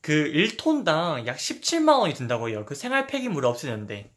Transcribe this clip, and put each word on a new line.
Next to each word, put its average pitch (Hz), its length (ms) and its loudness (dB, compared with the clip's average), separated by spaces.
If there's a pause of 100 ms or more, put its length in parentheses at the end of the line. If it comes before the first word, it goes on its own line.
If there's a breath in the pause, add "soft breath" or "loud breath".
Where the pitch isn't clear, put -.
그 - 120 -2
일 151 440 2
톤당 165 680 0
약 120 120 -6
십칠만 311 600 2
원이 175 160 2
든다고 117 340 -2
해요. 104 180 -4
그 - 80 -8
생활 262 320 -2
폐기물을 214 420 0
없애는데. 107 680 -6